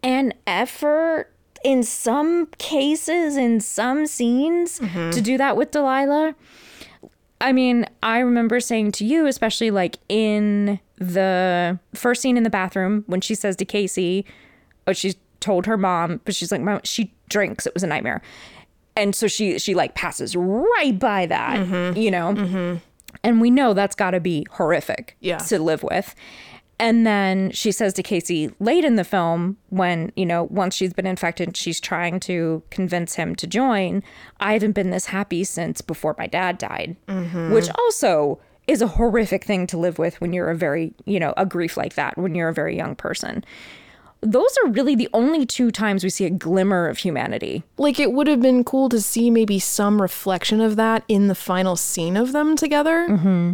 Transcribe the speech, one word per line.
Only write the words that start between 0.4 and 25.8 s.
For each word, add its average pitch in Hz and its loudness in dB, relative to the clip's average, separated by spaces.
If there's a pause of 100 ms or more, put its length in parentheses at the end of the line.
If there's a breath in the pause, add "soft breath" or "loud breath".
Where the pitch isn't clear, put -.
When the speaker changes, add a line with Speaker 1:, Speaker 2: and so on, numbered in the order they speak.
Speaker 1:
effort 302 0 (320)
in 262 4
some 302 0 (120)
cases, 311 0
in 233 2
some 262 -2
scenes, 302 0
Speaker 2:
Mm-hmm. 175 -4
Speaker 1:
to 170 0
do 233 0
that 269 0
with 302 -2
Delilah. 285 0 (1040 loud breath)
I 262 2
mean, 247 2 (160)
I 226 0
remember 240 2
saying 220 0
to 208 -4
you, 302 2
especially, 226 0
like, 185 0 (120)
in 208 2 (180)
the 180 0 (160)
first 247 0
scene 254 2
in 233 4
the 226 2
bathroom 190 0
when 185 -2
she 220 -2
says 196 -2
to 190 -2
Casey, 190 -2 (600 soft breath)
oh, 190 2
she 185 -2 (260)
told 180 0
her 220 0
mom, 175 0
but 196 -4
she's 170 -4
like, 175 -2
"Mom, 196 -2
she - -4 (160)
drinks. - -2
It - -6
was 180 -2
a 185 -2
nightmare." - -4 (720 loud breath)
And 202 0
so - -2
she, 202 0
she, 185 -2
like, 170 0
passes 165 -6
right 262 2
by 202 2
that, 165 -2
Speaker 2:
Mm-hmm. 180 -2
Speaker 1:
you 220 2
know? 175 0
Speaker 2:
Mm-hmm. 180 -2 (480)
Speaker 1:
And 226 6
we 240 6
know 247 4
that's 196 0
gotta 185 0
be 165 -2
horrific - -2
Speaker 2:
Yeah. 175 -4
Speaker 1:
to 196 -2
live 160 0